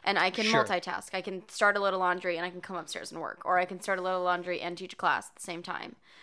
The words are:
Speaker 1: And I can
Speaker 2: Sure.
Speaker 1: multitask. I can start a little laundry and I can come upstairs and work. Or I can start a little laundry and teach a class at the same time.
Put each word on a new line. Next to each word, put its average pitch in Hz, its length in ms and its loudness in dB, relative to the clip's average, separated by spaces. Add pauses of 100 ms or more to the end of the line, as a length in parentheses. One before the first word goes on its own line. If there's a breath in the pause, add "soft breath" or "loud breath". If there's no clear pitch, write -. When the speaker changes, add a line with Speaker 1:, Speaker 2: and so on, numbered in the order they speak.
Speaker 1:
And 196 140 4
I 180 140 6
can 214 140 0
Speaker 2:
Sure. 220 180 6
Speaker 1:
multitask. 180 500 -2
I 190 80 -4
can 185 280 -8
start 202 280 4
a - 20 0
little 196 200 2
laundry 180 380 2
and 170 80 -4
I 180 60 -4
can 180 100 -12
come 185 160 -8
upstairs 165 340 -8
and 165 100 -10
work. - 240 -8
Or 180 140 6
I 180 60 4
can 185 140 -6
start 190 200 0
a - 20 -4
little 185 220 0
laundry 180 380 0
and 175 160 -6
teach 185 160 -12
a - 20 -18
class 147 340 2
at - 60 -20
the - 80 -16
same 170 200 -8
time. - 320 -8 (280 loud breath)